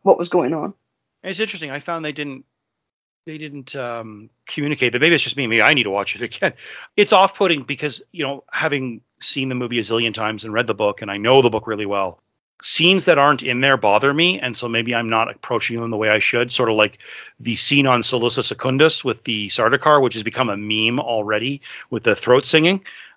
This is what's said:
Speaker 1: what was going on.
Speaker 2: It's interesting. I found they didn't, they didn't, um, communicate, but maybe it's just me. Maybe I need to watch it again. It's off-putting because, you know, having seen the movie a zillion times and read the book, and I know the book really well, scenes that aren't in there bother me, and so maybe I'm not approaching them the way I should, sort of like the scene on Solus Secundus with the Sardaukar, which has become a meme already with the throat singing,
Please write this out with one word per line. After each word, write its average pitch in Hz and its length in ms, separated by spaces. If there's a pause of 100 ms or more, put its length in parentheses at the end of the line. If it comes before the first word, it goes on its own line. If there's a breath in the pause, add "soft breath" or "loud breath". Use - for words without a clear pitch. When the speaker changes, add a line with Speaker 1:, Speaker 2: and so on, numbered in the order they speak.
Speaker 1:
what 196 160
was 175 100
going 151 240
on. 160 220 (480)
Speaker 2:
It's 180 180
interesting. 170 300
I 139 100
found 165 240
they 151 80
didn't, 143 320 (800)
they 156 140
didn't, 143 380
um, 113 540 (160)
communicate, 143 460
but 123 80
maybe 165 140
it's 143 80
just - 140
me. 135 100
Maybe 110 160
I 143 120
need 123 100
to 101 60
watch 98 260
it 120 60
again. 139 320 (420 loud breath)
It's 208 160
off-putting 185 500
because, 143 480
you 160 140
know, 139 180 (100)
having 131 480 (200)
seen 131 280
the 127 60
movie 120 240
a 110 40
zillion 113 300
times 107 300
and 110 100
read 113 140
the 110 80
book, 101 280
and 101 80
I 101 80
know 127 220
the 120 100
book 107 180
really 104 180
well, 98 340 (420)
scenes 180 440
that 165 120
aren't 143 240
in 123 180
there 135 160
bother 107 380
me, 180 260
and 123 160
so 123 120
maybe 117 260
I'm 117 140
not 113 220
approaching 117 500
them 117 100
the 110 60
way 110 140
I 107 80
should, 120 340
sort 120 180
of 107 60
like 107 220 (400 loud breath)
the 117 180
scene 143 300
on 123 160
Solus 120 320
Secundus 135 680
with 117 200
the 107 240
Sardaukar, 135 540
which 117 120
has 110 80
become 117 260
a 101 80
meme 107 440
already 117 600 (300 loud breath)
with 117 140
the 107 120
throat 123 300
singing, 170 360 (340 loud breath)